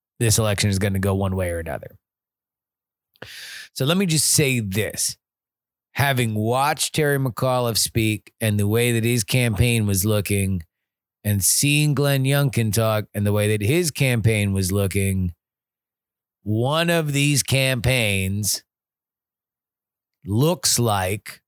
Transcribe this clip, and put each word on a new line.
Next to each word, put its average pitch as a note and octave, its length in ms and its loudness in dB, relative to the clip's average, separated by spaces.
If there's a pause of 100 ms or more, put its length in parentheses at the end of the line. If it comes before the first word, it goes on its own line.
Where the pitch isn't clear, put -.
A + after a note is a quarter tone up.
(200)
this A#2 200 2
election G#2+ 300 0
is F#2+ 100 0
gonna G2 200 -2
go G2 160 0
one F#2+ 200 -2
way F2+ 160 -2
or E2+ 80 -4
another. D#2+ 360 -10 (1800)
So C3 120 -2
let D#3 100 2
me G3 100 2
just D#3 280 0
say C3 260 2
this. G2+ 560 -4 (800)
Having B2 420 0
watched B2+ 600 -2
Terry C#3+ 220 0
McAuliffe B2+ 600 -2
speak A2 640 -2
and G#2+ 180 2
the G2+ 80 0
way A#2 240 2
that A2+ 120 0
his A#2 200 0
campaign A#2+ 640 2
was G2 180 0
looking G2 600 0 (600)
and G2+ 200 0
seeing D3 500 2
Glenn C#3 300 2
Youngkin C3 500 0
talk A2 400 0
and G#2 120 -2
the G#2 80 2
way G#2 160 2
that G#2+ 120 0
his D3+ 300 0
campaign A2 640 2
was F#2+ 180 0
looking, F#2+ 640 0 (1080)
one C#3 480 0
of D#3+ 240 0
these C#3+ 300 2
campaigns A2 1200 0 (1600)
looks B2+ 540 0
like G2+ 680 -2